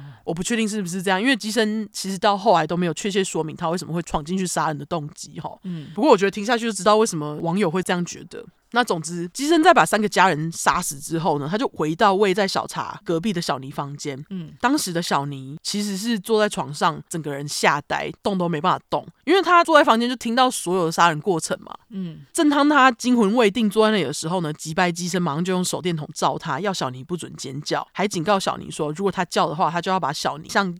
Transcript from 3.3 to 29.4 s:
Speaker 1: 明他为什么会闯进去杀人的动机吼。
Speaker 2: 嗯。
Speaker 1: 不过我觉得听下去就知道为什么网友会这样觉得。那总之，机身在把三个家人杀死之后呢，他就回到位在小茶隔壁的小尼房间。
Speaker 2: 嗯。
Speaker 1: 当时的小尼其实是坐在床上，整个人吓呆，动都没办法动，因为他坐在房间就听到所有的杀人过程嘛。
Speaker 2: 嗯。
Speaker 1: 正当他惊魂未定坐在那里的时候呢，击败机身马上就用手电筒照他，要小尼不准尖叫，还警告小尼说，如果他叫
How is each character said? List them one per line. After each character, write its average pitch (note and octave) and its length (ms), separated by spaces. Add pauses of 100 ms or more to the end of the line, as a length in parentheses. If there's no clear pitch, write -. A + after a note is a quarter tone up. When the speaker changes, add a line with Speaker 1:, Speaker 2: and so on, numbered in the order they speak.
Speaker 1:
明 D#3 140
他 E3 140
为 F3 80
什 - 80
么 D#3 80
会 E3+ 80
闯 D#3+ 200
进 E3 140
去 F#3+ 100
杀 E3 200
人 D#3 100
的 C#3+ 80
动 D3+ 300
机 D3+ 260
吼。 - 220
Speaker 2:
嗯。 E3 320
Speaker 1:
不 G#3 80
过 D4+ 80
我 A#3 60
觉 F#3+ 100
得 G3 40
听 G3+ 140
下 A#3 140
去 A3+ 60
就 A#3 80
知 F3+ 120
道 G#3+ 120
为 A3 100
什 F3+ 100
么 D3+ 200
网 E3 220
友 G3 120
会 F#3 120
这 F#3+ 100
样 F3 120
觉 - 200
得。 - 200 (300)
那 A#3+ 80
总 F3+ 200
之， E3+ 320
机 C4+ 120
身 D#4+ 160
在 F4 120
把 G#3 100
三 G#3 160
个 G#3 80
家 F#3 220
人 D#3 200
杀 E3 300
死 D3+ 180
之 D3+ 200
后 D#3+ 200
呢， C#3+ 120
他 G#3 80
就 C4+ 100
回 D#3+ 260
到 G3 200
位 G3 180
在 G3 160
小 - 180
茶 - 380
隔 E3 160
壁 A3 100
的 F3 80
小 D#3 200
尼 C3+ 120
房 C#3+ 280
间。 C#3 320
Speaker 2:
嗯。 E3 320
Speaker 1:
当 C4+ 160
时 F#3+ 120
的 E3+ 120
小 C#3+ 240
尼 C#3 360
其 G#3 200
实 G#3 120
是 A3 240
坐 G#3+ 220
在 G#3 80
床 D3 240
上， D3+ 340
整 E3+ 140
个 D3 140
人 C#3+ 120
吓 D3 360
呆， D3 280 (120)
动 G3 160
都 F3 100
没 E3 100
办 D#3 200
法 - 100
动， - 180 (180)
因 D#4 100
为 F#4+ 80
他 E4+ 200
坐 E4 160
在 B3+ 60
房 A3+ 160
间 A#3+ 80
就 B3+ 80
听 A#3 180
到 B3+ 160
所 F3 240
有 F3+ 120
的 E3 60
杀 F3 180
人 D#3 100
过 E3+ 180
程 - 220
嘛。 - 140 (160)
Speaker 2:
嗯。 F3 300 (120)
Speaker 1:
正 D#4 160
当 C#4+ 180
他 C#4 260
惊 B3 220
魂 A3 220
未 A3+ 140
定 A3 180
坐 G#3+ 180
在 G#3+ 40
那 G#3+ 80
里 E3+ 60
的 B2+ 60
时 D3+ 160
候 F3+ 140
呢， D#3 140
击 D#3 180
败 F3+ 180
机 F3 160
身 F3+ 140
马 D#3+ 140
上 E3 100
就 F#3 80
用 F#3 100
手 D3+ 200
电 F3 120
筒 D3+ 200
照 D3 240
他， C#3+ 200
要 G3 140
小 D#3 160
尼 B2+ 160
不 F3+ 100
准 D#3 220
尖 C3+ 240
叫， C#3+ 320
还 G3 160
警 F3 160
告 G3 160
小 - 160
尼 - 140
说， D3+ 220
如 F3 120
果 F#3+ 80
他 F#3+ 140
叫 F#3 200